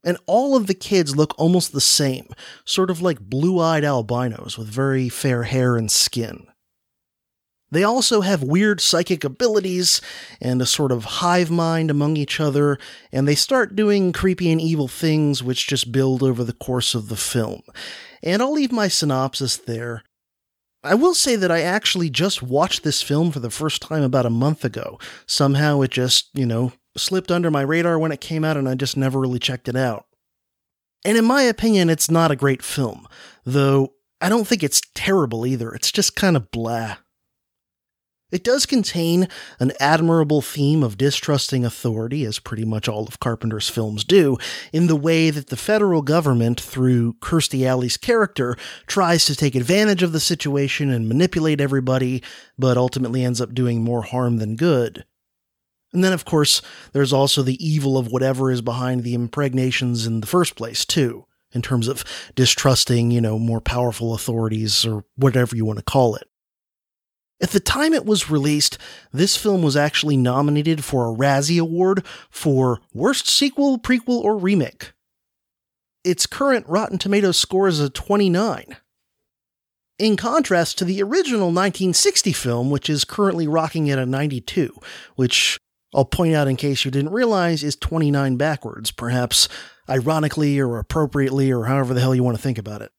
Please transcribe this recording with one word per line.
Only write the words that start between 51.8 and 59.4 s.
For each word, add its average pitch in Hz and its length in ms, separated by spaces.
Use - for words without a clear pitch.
but 127 180
ultimately 127 460
ends 123 180
up 123 140
doing 120 300
more 117 180
harm 120 360
than 110 180
good. 131 480
And 180 100
then, 190 100
of 175 120
course, - 380
there's 139 200
also 139 320
the 127 200
evil 139 320
of 120 140
whatever 131 400
is 123 100
behind 123 440
the 120 100
impregnations 123 880